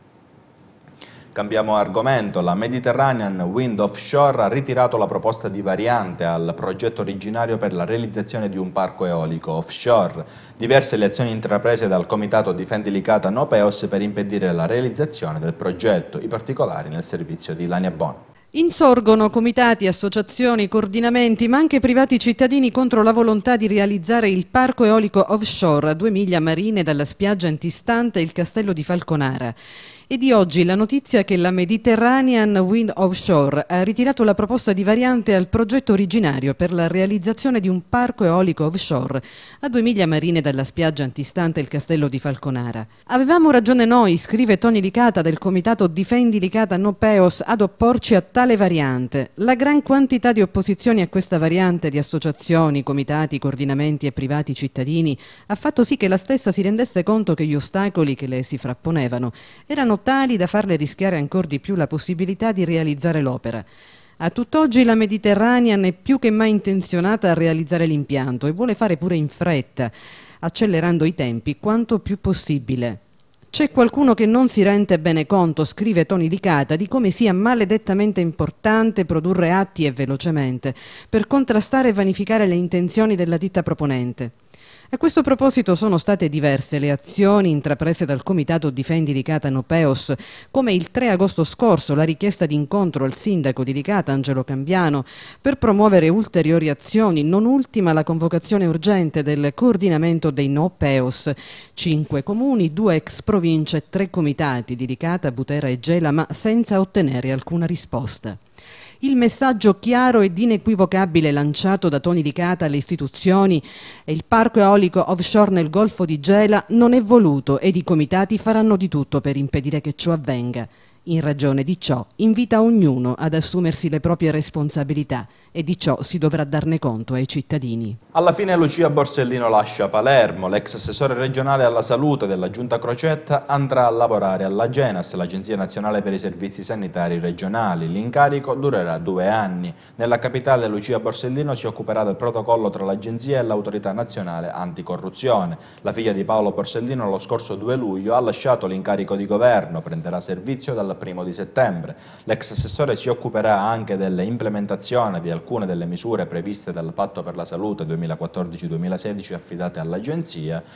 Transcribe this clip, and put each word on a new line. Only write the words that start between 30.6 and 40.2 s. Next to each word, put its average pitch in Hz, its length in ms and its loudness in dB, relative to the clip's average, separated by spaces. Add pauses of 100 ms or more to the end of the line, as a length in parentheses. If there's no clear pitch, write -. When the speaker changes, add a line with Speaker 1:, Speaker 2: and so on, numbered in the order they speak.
Speaker 2:
la 180 80 2
notizia 214 500 0
che 190 140 0
la 175 140 2
Mediterranean 226 1080 2
Wind 202 380 2
Offshore 151 760 2
ha 180 140 2
ritirato 240 400 2
la 214 100 4
proposta 208 400 0
di 190 100 0
variante 226 520 2
al 185 140 2
progetto 226 440 2
originario 160 600 0
per 175 180 -2
la 170 140 0
realizzazione 202 720 0
di 185 80 -2
un 185 220 -2
parco 240 340 0
eolico 170 420 2
offshore 143 560 -2 (380)
a 285 100 -4
due 233 140 2
miglia 202 240 2
marine 160 340 2